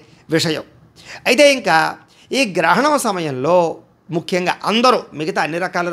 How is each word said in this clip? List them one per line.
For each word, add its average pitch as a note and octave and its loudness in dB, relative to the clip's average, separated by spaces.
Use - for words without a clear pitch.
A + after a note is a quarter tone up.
విషయం. D#3+ -2
అయితే C4 6
ఇంకా E3+ 2
ఈ C4 0
గ్రహణం F#3 2
సమయంలో D#3+ 0
ముఖ్యంగా F3+ -4
అందరూ, A#3 2
మిగతా E3+ -4
అన్ని D#3 -6
రకాల F3 -4